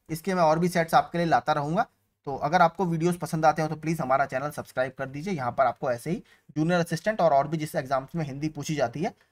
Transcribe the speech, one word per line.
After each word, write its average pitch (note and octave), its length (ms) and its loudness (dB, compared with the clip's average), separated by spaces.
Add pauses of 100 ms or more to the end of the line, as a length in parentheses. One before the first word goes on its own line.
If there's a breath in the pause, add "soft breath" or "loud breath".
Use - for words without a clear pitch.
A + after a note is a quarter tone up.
इसके F3 260 -4
मैं F3+ 80 4
और D#3+ 160 6
भी F3 100 2
सेट्स E3+ 260 0
आपके D#3+ 240 2
लिए E3+ 80 2
लाता D3+ 260 2
रहूँगा। D3+ 340 -2 (380)
तो C#3 120 -6
अगर E3+ 260 2
आपको E3+ 220 2
वीडियोज़ E3+ 340 0
पसंद D#3+ 280 0
आते D#3 160 4
हो D#3 60 0
तो D#3 80 -6
प्लीज़ D#3 260 -4
हमारा C3+ 240 2
चैनल C3+ 240 -4
सब्सक्राइब C3 420 -4
कर C3+ 140 -8
दीजिए। D3 280 -6
यहाँ B2+ 180 -4
पर C3 140 4
आपको C3 240 -2
ऐसे A#2+ 200 -4
ही G#3 120 -4 (340 soft breath)
जूनियर E3+ 240 2
असिस्टेंट E3+ 400 -2
और, E3 120 6
और C#3 160 4
भी D#3+ 80 -4
जिस D3+ 180 -4
एग्जाम्स C3+ 400 -4
में E3 100 -2
हिंदी C#3+ 240 -4
पूछी D3+ 260 -6
जाती C#3 280 -2
है - 120 -4 (180)